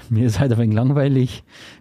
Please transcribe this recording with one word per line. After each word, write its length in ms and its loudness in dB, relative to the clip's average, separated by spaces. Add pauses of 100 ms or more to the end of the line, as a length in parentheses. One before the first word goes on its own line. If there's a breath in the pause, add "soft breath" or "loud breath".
mir 160 2
ist 140 0
halt 140 2
ein 60 2
wenig 160 0
langweilig, 680 0 (380 loud breath)